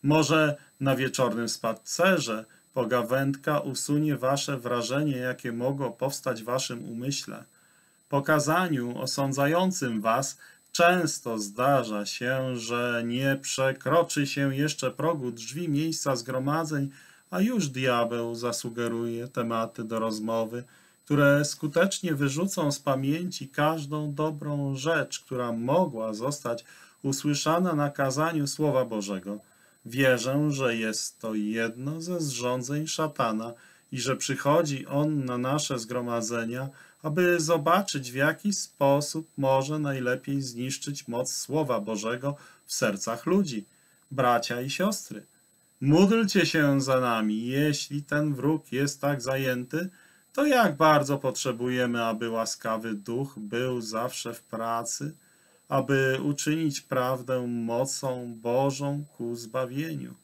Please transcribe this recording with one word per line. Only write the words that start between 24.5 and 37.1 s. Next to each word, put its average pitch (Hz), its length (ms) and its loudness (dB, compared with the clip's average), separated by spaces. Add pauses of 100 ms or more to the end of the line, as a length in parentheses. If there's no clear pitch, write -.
rzecz, 143 440 0
która 123 320 -4
mogła 117 600 0
zostać 123 520 -4 (380)
usłyszana 151 680 2
na 147 160 2
kazaniu 143 580 0
Słowa 135 380 2
Bożego. 101 540 -6 (460)
Wierzę, 131 680 2
że 135 240 0
jest 110 440 -4
to 110 160 -6
jedno 113 640 -4
ze 175 200 -4
zrządzeń 127 640 -2
szatana 117 680 -2 (380)
i 131 80 -6
że 131 180 0
przychodzi 143 680 0
on 143 400 0
na 123 120 -2
nasze 131 420 -2
zgromadzenia, 117 880 -4 (340)
aby 175 360 4